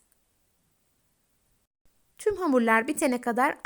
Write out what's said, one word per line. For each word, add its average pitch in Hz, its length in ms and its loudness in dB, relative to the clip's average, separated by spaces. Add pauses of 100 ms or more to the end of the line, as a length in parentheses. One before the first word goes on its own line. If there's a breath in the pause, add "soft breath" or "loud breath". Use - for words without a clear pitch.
(2250)
Tüm 415 180 -2
hamurlar 247 520 2
bitene 269 340 -2
kadar 247 440 -2